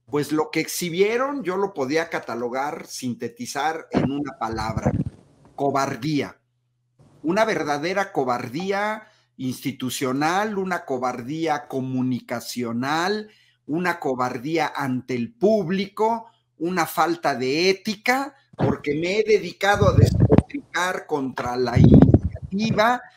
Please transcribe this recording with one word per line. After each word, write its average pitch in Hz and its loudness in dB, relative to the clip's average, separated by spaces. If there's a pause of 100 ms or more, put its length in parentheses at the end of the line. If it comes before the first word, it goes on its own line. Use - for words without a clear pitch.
pues 143 -2
lo 156 0
que 160 -2
exhibieron 208 -2
yo 175 -4
lo 196 -2
podía 151 -2
catalogar, 131 -6
sintetizar 127 -6
en 127 0
una 143 -8
palabra: 110 -4 (640)
cobardía. 135 -2 (840)
Una 196 2
verdadera 170 -2
cobardía 175 -2 (300)
institucional, 139 -2
una 185 -4
cobardía 135 -4
comunicacional, 127 -4 (360)
una 175 -2
cobardía 131 -2
ante 127 -4
el 117 -6
público, 208 0 (340)
una 170 -2
falta 165 0
de 135 0
ética, 240 -2 (220)
porque - 0
me 175 0
he 214 4
dedicado 202 2
a 170 6
despotricar - 4
contra 123 -4
la 123 2
iniciativa 214 6 (160)